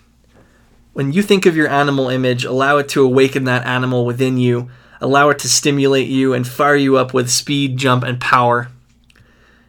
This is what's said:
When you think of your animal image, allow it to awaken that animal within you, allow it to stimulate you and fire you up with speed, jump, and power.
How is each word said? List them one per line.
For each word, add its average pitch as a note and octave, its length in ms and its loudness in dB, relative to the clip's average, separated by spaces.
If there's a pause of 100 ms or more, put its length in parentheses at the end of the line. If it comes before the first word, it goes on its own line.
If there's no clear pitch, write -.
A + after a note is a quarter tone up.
(920)
When C#3 180 -4
you F3+ 120 0
think G3 240 2
of E3 100 2
your D3+ 120 0
animal C#3 420 0
image, B2+ 340 -2
allow C3+ 320 0
it C#3 140 -2
to C#3+ 120 2
awaken C3+ 420 2
that B2 200 -2
animal B2+ 400 -2
within B2+ 320 -2
you, B2 320 0 (320)
allow C#3 300 2
it C#3+ 80 0
to C3+ 100 -8
stimulate C3+ 600 0
you C3 260 0
and B2 120 -2
fire C#3+ 300 0
you C3+ 220 2
up B2+ 160 -2
with B2 160 0
speed, C#3 480 -2
jump, B2+ 260 0
and B2 160 -6
power. A#2+ 480 2 (1000)